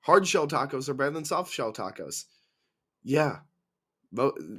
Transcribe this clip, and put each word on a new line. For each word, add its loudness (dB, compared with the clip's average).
Hard 6
shell 2
tacos -2
are -4
better 0
than -8
soft -4
shell -4
tacos. -10
Yeah. 2
Mo-, 0